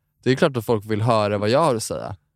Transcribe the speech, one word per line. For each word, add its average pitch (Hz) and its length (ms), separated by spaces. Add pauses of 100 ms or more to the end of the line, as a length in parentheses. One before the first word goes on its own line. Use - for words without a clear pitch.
(240)
Det 123 80
är 135 40
klart 143 220
att 110 80
folk 110 200
vill 107 160
höra 107 360
vad 104 120
jag 131 140
har 139 120
att 110 80
säga. 62 320 (200)